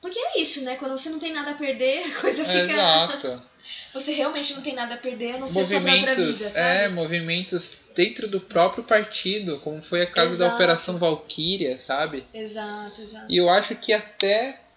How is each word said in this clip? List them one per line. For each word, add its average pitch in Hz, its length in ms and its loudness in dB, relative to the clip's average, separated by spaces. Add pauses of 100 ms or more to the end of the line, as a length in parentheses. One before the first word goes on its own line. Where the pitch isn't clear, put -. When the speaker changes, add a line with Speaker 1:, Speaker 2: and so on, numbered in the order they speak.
Speaker 1:
Porque 370 160 -8
é 539 220 -4
isso, 311 220 -4
né? 254 140 -8
Quando 269 220 -8
você 320 100 -10
não 320 100 -10
tem 320 140 -8
nada 294 200 -6
a - 20 -6
perder, 269 500 -2
<laughs> 294 80 -6
a - 80 -8
coisa - 240 -2
fica - 280 2
Speaker 2:
Exato. 165 720 2 (520)
Speaker 1:
Você 277 180 -6
realmente 285 420 0
não 269 60 -10
tem 269 140 -8
nada 240 200 -6
a 233 40 -12
perder, 240 380 -8
a - 20 -8
não 262 100 -8
ser 185 160 2
sua 190 160 2
própria - 0 - (160)
Speaker 2:
Movimentos, 196 420 2
Speaker 1:
vida, 208 120 -6
sabe? 170 160 2 (180)
Speaker 2:
é, 202 60 0
movimentos 170 880 -2 (200)
dentro 214 320 4
do 196 120 -4
próprio 185 440 2
partido, 202 760 0
como 156 220 -10
foi 175 200 0
a 175 80 2
caso 170 260 4
da 175 80 2
Speaker 1:
Exato. 175 120 2
Speaker 2:
Operação 175 420 2
Valkyria, 160 800 0
sabe? 139 560 -4
Speaker 1:
Exato, 208 680 -12
exato. 214 320 -18
Speaker 2:
E 175 60 4
eu 175 100 6
acho 202 280 4
que - 180 2
até 214 680 0 (160)